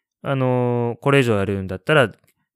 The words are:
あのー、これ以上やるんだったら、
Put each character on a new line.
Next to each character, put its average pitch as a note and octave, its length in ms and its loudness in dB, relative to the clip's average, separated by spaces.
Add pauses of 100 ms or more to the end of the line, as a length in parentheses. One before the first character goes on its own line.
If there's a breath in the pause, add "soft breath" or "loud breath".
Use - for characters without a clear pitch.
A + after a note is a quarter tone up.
(220)
あ C#3+ 120 -4
の B2 640 -2
ー、 - 40 -20
こ C#3+ 100 0
れ C#3 100 6
以 B2+ 40 4
上 A2+ 120 2
や G2 80 0
る G2 180 -4
ん F#2+ 40 -8
だ F#2 100 -8
っ - 40 -8
た D3+ 140 -2
ら、 B2 160 2 (460)